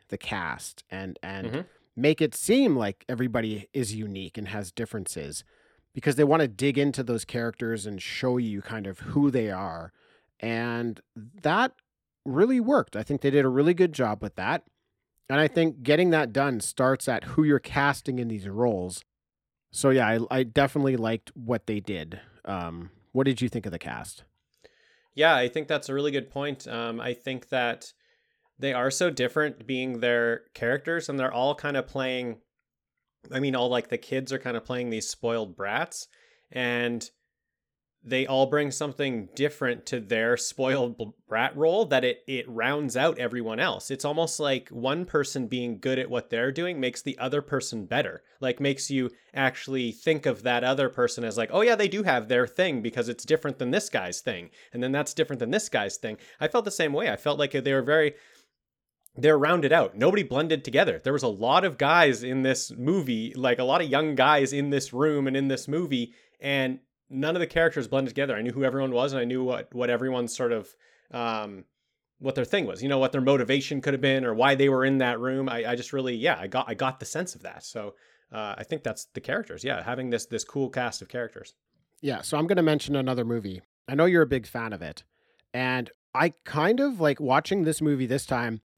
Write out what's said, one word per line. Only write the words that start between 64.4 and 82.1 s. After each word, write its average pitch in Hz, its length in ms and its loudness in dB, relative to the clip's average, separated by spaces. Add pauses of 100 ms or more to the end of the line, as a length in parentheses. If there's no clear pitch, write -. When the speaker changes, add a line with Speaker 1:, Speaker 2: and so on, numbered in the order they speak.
Speaker 2:
in 143 200 -2
this 139 200 0
room 143 360 2
and 131 100 0
in 139 100 0
this 135 220 -2
movie, 139 440 -2 (280)
and 135 380 -2 (300)
none 143 260 -2
of 180 40 0
the 175 80 0
characters 165 400 2
blended 135 220 0
together. 135 260 -2
I 107 60 -4
knew 120 120 -4
who 135 100 -2
everyone 135 280 0
was, 131 220 2
and 135 80 -2
I 120 40 0
knew 127 180 -2
what, 127 300 -4
what 123 180 0
everyone's 123 440 -2
sort 120 160 0
of, 110 160 -2 (440)
um, 107 540 -6 (520)
what 131 160 -4
their 131 120 0
thing 185 200 0
was, 92 160 -6
you 135 80 0
know, 139 80 2
what 131 140 4
their 139 100 0
motivation 135 600 2
could 143 120 0
have 127 80 -2
been 135 240 2
or 117 80 2
why 131 220 6
they 139 140 6
were 131 140 4
in 135 140 4
that 123 220 2
room. 131 280 -2
I, 117 180 -4
I 120 100 -2
just 120 180 -6
really, 127 220 -2
yeah, 127 240 2
I 92 80 -6
got, 127 200 -2
I 117 60 -6
got 131 260 -2
the - 60 -14
sense 175 300 -6
of - 80 -20
that. 85 200 -16
So, 104 300 -10 (380)
uh, 107 260 -8
I 107 60 -10
think 151 180 -8
that's - 320 -6
the 131 80 -12
characters. - 420 -6
Yeah, 120 200 -4
having 123 260 -6
this, 117 160 -2
this 113 180 -6
cool 135 280 -4
cast 120 320 -6
of - 60 -18
characters. - 440 -10 (480)
Speaker 1:
Yeah, 131 200 -4